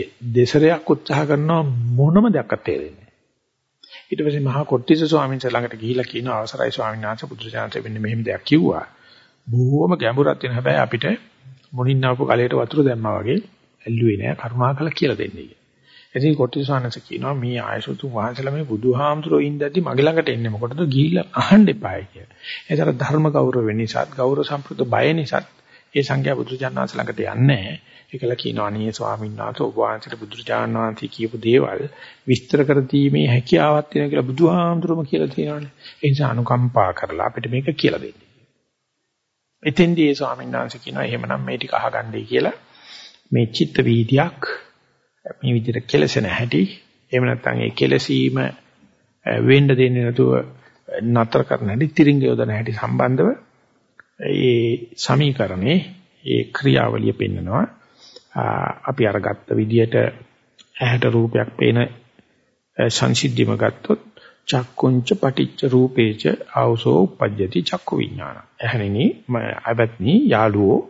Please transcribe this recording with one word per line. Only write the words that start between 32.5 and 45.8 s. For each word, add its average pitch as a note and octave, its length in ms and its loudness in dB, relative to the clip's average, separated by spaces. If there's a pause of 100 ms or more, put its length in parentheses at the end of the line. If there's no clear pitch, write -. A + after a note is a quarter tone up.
කර C#3 200 2
දීමේ C#3+ 440 2
හැකියාවක් D3+ 600 2
තියෙනවා D3 220 -2
කියලා C#3+ 160 0
බුදුහාමුදුරුවෝ E3 800 0
කියලා D3+ 240 -2
තියෙනවානේ. D3 420 -6 (240)
ඒ D3 140 0
නිසා C#3 200 2
අනුකම්පා A#2+ 640 2
කරලා F#2+ 340 -4
අපිට - 200 -6
මේක B2+ 260 -2
කියලා - 280 0
දෙන්න." - 180 -14 (1400)
එතෙන්දී E3 440 4
ඒ C#3+ 80 2
ස්වාමීන් B2+ 380 -6
වහන්සේ B2 280 -6
කියනවා, C3 240 -6
"එහෙමනම් A#2+ 360 -4
මේ B2+ 160 -6
ටික B2+ 180 -8
අහගන්නයි" A2+ 480 -4
කියලා B2+ 320 0 (720)
මේ A#2+ 200 2
චිත්ත D3 340 -2
වීදියක් B2 600 2 (920)
මේ B2+ 200 -2
විදිහට A#2 340 -2